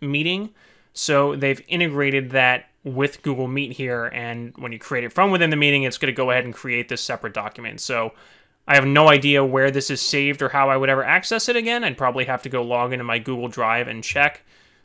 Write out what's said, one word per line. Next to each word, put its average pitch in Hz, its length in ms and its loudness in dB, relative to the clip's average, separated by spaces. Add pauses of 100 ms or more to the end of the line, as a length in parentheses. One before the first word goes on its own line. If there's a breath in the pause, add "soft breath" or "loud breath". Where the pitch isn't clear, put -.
meeting. 170 480 -2 (420 soft breath)
So 143 440 2
they've 135 320 0
integrated 139 640 -2
that 127 340 2 (160)
with 139 400 -4
Google 131 240 -2
Meet 131 260 -6
here, 123 340 -6
and 117 520 -10
when 120 140 -10
you 113 60 -12
create 123 260 -6
it 113 80 -10
from 196 180 4
within 170 200 4
the 151 60 0
meeting, 143 280 4
it's 127 140 -4
gonna 135 140 0
go 127 200 0
ahead 123 120 0
and 123 80 -10
create 120 360 -6
this 120 120 -6
separate 117 320 -8
document. 107 480 -10
So 113 320 -4 (540 soft breath)
I 143 80 4
have 135 120 6
no 147 220 6
idea 143 360 6
where 135 260 2
this 135 180 -2
is 131 120 -4
saved 143 420 -2
or 135 60 0
how 139 200 2
I 135 80 4
would 135 140 2
ever 135 140 2
access 185 440 0
it 240 80 0
again. 233 280 -2
I'd 139 120 -2
probably 127 280 0
have 127 180 -4
to 143 60 -8
go 123 140 -2
log 123 300 0
into 127 120 -6
my 117 140 -2
Google 120 300 -6
Drive 117 380 0
and 113 160 -10
check. - 400 -4 (420 soft breath)